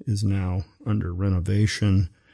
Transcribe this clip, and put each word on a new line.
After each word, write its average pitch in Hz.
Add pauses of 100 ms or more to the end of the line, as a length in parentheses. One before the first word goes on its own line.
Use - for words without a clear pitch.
is 104
now 95 (220)
under 101
renovation, 98 (260)